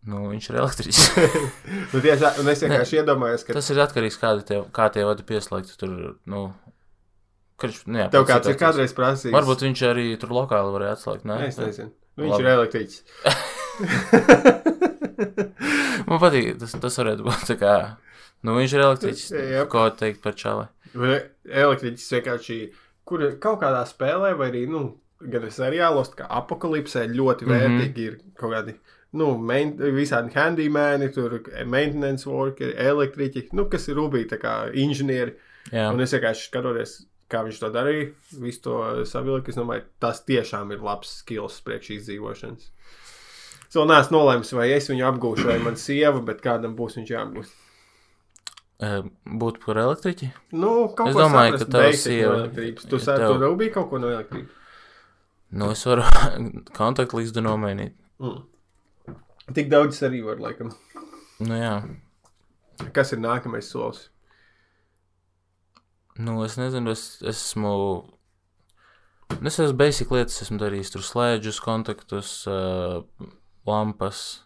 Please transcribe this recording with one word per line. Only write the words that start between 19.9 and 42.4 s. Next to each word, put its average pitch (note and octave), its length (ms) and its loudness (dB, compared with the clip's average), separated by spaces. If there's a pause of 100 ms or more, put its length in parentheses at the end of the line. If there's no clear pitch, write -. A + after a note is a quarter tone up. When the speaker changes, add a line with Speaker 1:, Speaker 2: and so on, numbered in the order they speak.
Speaker 1:
par G#2+ 120 -4
čali. G#2+ 320 -6 (220)
Speaker 2:
Vai B2+ 300 0 (240)
elektriķis C3 680 0
vienkārši, A#2+ 460 -4 (500)
kur D#3+ 180 -4 (120)
kaut G#3+ 260 -2
kādā C3 220 0
spēlē F3+ 500 -2
vai C#3 160 -2
arī, B2 160 -4
nu, D#3 160 -4 (360)
gan A#2+ 280 -6
seriālos, C3+ 640 0
tā - 120 -14
kā - 80 -10
Apokalipsē C#3+ 760 -4
ļoti B2 400 0
Speaker 1:
Mhm. B2+ 60 2
Speaker 2:
vērtīgi B2 540 2
ir G#2+ 100 -10 (160)
kaut A2+ 200 -6
kādi, A2 220 -6 (400)
nu, D3 220 2
main-, C3+ 400 0
visādi C3+ 580 0
handymani, D3 800 0
tur A#2+ 280 -4 (220)
maintenance C#3 640 -2
workeri, C3+ 500 -4
elektriķi, C#3 760 -2
nu, G3 180 0
kas - 200 -4
ir C#3 80 -4
rubī, C#3 300 0
tā A2 120 -6
kā A2+ 340 -4
inženieri. C3+ 600 0 (320)
Speaker 1:
Jā. A2 260 -2
Speaker 2:
Un B2 80 0
es B2+ 120 0
vienkārši A2+ 360 -2
skatoties, B2 560 -6 (220)
kā A2+ 180 -4
viņš A2 160 -10
to A2 100 -6
darīja, C#3+ 400 -2 (300)
visu B2 220 -10
to A#2 420 -4
savilka, B2+ 460 -6
es G#2+ 60 -8
domāju, A#2 280 -6 (160)
tas A#2 240 -4
tiešām G#2+ 480 -2
ir G2+ 80 -10
labs G#2 400 -8
skills G#2+ 420 -10
priekš A2 280 -12
izdzīvošanas. G#2+ 800 -12 (1000)